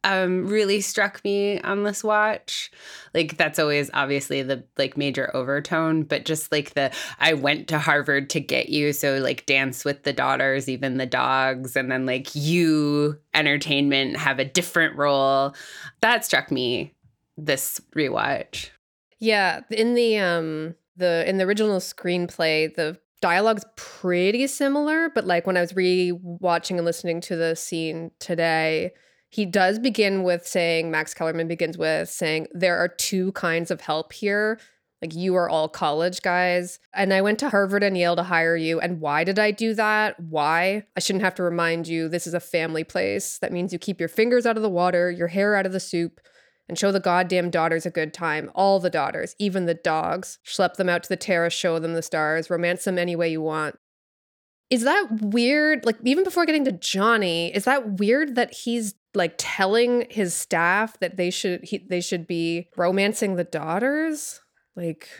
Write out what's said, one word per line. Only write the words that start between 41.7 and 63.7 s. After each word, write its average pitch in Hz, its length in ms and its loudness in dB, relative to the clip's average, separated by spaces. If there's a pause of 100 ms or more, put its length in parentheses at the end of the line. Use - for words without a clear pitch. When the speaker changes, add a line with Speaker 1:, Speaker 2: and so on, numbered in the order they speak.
Speaker 2:
you. 165 220 -2
This 165 200 -4
is 165 60 -4
a 175 60 -2
family 160 460 -2
place. - 540 -4
That - 120 -4
means 175 220 -4
you 170 60 -6
keep 190 200 -4
your 165 80 -2
fingers 240 380 2
out 233 100 2
of 220 80 -2
the 214 60 0
water, 180 420 2
your 170 160 -2
hair 196 280 2
out 190 100 2
of 185 80 -4
the 185 80 -4
soup, 170 400 -4 (480)
and 170 100 -6
show 202 140 4
the 196 80 2
goddamn 180 480 2
daughters 165 360 2
a 170 60 -4
good 156 220 -4
time. 156 420 -4
All 196 240 4
the 180 100 0
daughters, - 480 -2
even 190 280 0
the 170 80 2
dogs. 165 720 -2
Schlep 180 300 0
them 190 120 0
out 175 160 0
to - 60 -12
the 185 80 -2
terrace, 170 360 0
show 165 240 0
them 165 160 -4
the 165 80 -2
stars, 156 480 -2
romance 175 360 -2
them 185 120 0
any 175 200 0
way 170 120 0
you 160 120 -2
want." 156 360 -4 (920)
Is 240 140 2
that 320 240 2 (140)
weird? 247 640 2
Like, 226 200 2
even 285 180 4
before 349 220 2
getting 311 200 2
to 262 60 2
Johnny, 190 840 2
is 202 120 -2
that 233 340 0
weird 254 340 2
that 233 180 0
he's, 233 440 -4 (180)
like, 175 240 0
telling 233 720 2
his 185 240 -2
staff 185 680 0
that 180 160 -2
they 180 120 0
should, 180 340 -4
he, 170 140 -6
they 180 240 -4
should 175 240 -6
be 170 500 -4
romancing 196 600 0
the 175 80 0
daughters? 254 1000 -4 (340)